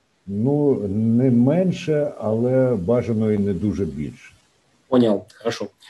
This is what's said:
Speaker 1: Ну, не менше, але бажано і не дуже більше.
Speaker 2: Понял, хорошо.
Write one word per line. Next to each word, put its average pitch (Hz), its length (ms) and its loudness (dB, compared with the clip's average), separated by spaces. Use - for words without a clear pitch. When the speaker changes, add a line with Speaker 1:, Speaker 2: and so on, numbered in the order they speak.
Speaker 1:
Ну, 120 600 0
не 113 440 2
менше, 147 880 0
але 123 560 0
бажано 110 560 0
і 107 60 2
не 101 160 0
дуже 95 320 -2
більше. 69 480 -12
Speaker 2:
Понял, 117 460 2
хорошо. 113 340 -6